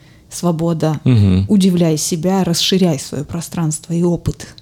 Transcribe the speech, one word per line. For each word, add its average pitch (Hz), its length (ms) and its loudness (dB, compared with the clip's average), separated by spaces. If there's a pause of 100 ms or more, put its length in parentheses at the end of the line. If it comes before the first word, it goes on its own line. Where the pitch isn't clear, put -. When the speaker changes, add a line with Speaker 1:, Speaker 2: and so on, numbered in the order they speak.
(300)
Speaker 1:
свобода, 160 760 -2
Speaker 2:
Мгм. 101 440 4
Speaker 1:
удивляй 175 480 2
себя, 180 460 -2
расширяй 175 560 0
своё 135 260 -8
пространство 165 680 -6
и 170 100 0
опыт, - 440 -2 (140)